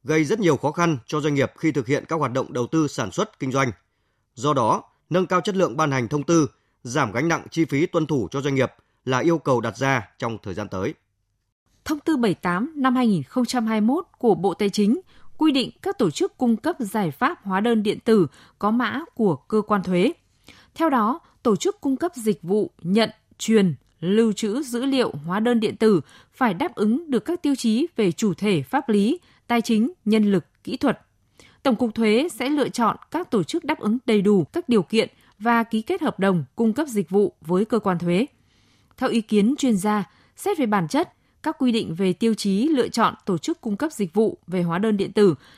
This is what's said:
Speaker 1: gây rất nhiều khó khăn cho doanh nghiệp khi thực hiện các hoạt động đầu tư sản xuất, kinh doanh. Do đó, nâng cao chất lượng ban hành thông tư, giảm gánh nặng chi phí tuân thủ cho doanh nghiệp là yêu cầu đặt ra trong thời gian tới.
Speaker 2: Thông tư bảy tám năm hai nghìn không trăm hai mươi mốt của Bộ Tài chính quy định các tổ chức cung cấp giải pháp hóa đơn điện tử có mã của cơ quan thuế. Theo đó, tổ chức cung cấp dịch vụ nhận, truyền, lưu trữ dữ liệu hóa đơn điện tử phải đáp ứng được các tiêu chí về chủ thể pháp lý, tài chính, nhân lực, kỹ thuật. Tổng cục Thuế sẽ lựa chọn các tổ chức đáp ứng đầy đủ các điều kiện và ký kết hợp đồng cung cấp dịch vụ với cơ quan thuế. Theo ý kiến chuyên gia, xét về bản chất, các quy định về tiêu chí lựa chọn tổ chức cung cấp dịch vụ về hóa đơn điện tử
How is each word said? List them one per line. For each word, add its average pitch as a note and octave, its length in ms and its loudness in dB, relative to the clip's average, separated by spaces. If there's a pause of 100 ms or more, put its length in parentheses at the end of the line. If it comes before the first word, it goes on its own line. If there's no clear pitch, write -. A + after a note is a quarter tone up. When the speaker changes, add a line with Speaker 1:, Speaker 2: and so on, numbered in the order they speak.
Speaker 1:
gây D#3 200 2
rất G3 160 0
nhiều E3 180 2
khó C#3+ 140 -2
khăn E3 340 0
cho D3+ 160 -4
doanh D3 120 0
nghiệp C3+ 240 0
khi D#3+ 140 0
thực B2 160 -4
hiện C#3 200 -2
các D#3+ 80 -4
hoạt C#3+ 160 -2
động B2+ 220 -4
đầu B2 140 -4
tư D#3+ 200 0
sản A2+ 240 -6
xuất, - 280 -4
kinh C3 120 -4
doanh. C3 200 0 (600)
Do C#3+ 200 -2
đó, C3+ 300 2 (260)
nâng F3 160 0
cao F3+ 160 0
chất G3 140 -4
lượng D3+ 220 0
ban D3+ 140 0
hành B2+ 160 0
thông D3 160 -2
tư, E3 240 4 (360)
giảm B2+ 280 -2
gánh B2+ 160 -2
nặng D#3 240 -2
chi E3 140 0
phí C#3+ 200 0
tuân E3 200 -2
thủ C3 260 -2
cho C#3 100 -4
doanh C#3 140 -2
nghiệp B2+ 160 0 (340)
là B2+ 140 0
yêu E3 180 2
cầu C3 240 0
đặt A2 160 -6
ra C3+ 400 -2
trong A2+ 260 -6
thời G2 100 -8
gian G2+ 140 -8
tới. G2 260 -4 (920)
Speaker 2:
Thông D4 140 -4
tư D#4+ 180 0
bảy A3+ 160 2
tám G3 420 -4
năm B3+ 200 0
hai B3+ 120 2
nghìn F3 160 2
không B3+ 220 -2
trăm A3+ 220 -2
hai A3 140 0
mươi G#3+ 60 4
mốt C#4+ 180 0 (120)
của G#3+ 180 4
Bộ E3+ 180 0
Tài G3+ 160 -2
chính G#3 320 0 (360)
quy D#4 140 2
định B3+ 200 -2 (100)
các F#4+ 160 -6
tổ F#3 140 0
chức - 260 -4
cung A#3 200 0
cấp - 220 -4
giải G3+ 320 -4
pháp C#4+ 320 -4
hóa G3 180 -2
đơn A3+ 220 2
điện G3+ 160 -2
tử G3+ 280 4 (320)
có G#3 120 0
mã A#3+ 300 -2 (120)
của G3 220 0
cơ - 260 -2
quan G#3 220 0
thuế. F#3 280 2 (640)
Theo D#4+ 140 0
đó, B3+ 300 0 (240)
tổ G#3+ 120 4
chức - 260 -2
cung C4+ 160 -2
cấp E4+ 180 -4
dịch G#3+ 260 -2
vụ G3 300 -2 (100)
nhận, F#3+ 280 2 (280)
truyền, G3+ 360 2 (260)
lưu G#3 340 2
trữ A3 300 -4
dữ A#3+ 220 -4
liệu C4+ 260 0 (140)
hóa F#3 140 -2
đơn A#3 200 2
điện F#3 180 -2
tử G3+ 240 4 (300)
phải A#3 220 0
đáp C4+ 220 -4
ứng C4+ 360 0
được A3+ 140 0
các - 160 -4
tiêu C#4+ 140 0
chí A#3+ 400 0
về G3+ 160 2
chủ G3 220 0
thể F#3+ 280 0
pháp C4 280 -4
lý, G#3+ 300 2 (280)
tài A#3+ 140 0
chính, A3+ 300 0 (140)
nhân G#3 260 2
lực, F3+ 140 0 (180)
kỹ - 140 -8
thuật. C4+ 220 -2 (640)
Tổng C4 120 2
cục A3 200 -2
Thuế A3+ 340 2
sẽ C4 200 -6
lựa C#4+ 200 0
chọn G#3+ 260 0 (160)
các F4 200 -6
tổ G3 120 2
chức D#4+ 200 -6
đáp D4 160 -4
ứng G#3+ 260 0
đầy G#3+ 160 2
đủ G3 220 4
các - 260 -6
điều A3+ 120 4
kiện G#3+ 280 -2 (300)
và A#3 240 2
ký A3 180 -4
kết F#4 200 -4
hợp B3+ 180 -2
đồng F3+ 240 2 (120)
cung A3+ 180 2
cấp D4+ 140 -2
dịch G#3 220 -4
vụ G3 320 2
với F3+ 240 0
cơ A3 140 0
quan F#3 200 0
thuế. F3 260 0 (720)
Theo C4 120 -2
ý A#3 120 0
kiến G#3+ 360 2
chuyên A#3+ 200 2
gia, G#3 320 -2 (260)
xét F#4+ 240 -4
về C4 60 0
bản G3+ 220 0
chất, D4 260 -2 (300)
các D#4+ 160 -4
quy B3+ 120 2
định G#3 240 -2
về F#3 180 0
tiêu A3+ 200 0
chí G3+ 340 0
lựa D#4+ 220 0
chọn A3 240 0 (120)
tổ F3+ 120 0
chức - 240 -6
cung G3+ 160 -4
cấp D#4 140 -4
dịch F3+ 220 -4
vụ G#3+ 240 2 (100)
về F3 140 -2
hóa E3+ 160 -2
đơn G#3+ 200 0
điện G3 160 -4
tử G3+ 220 6 (220)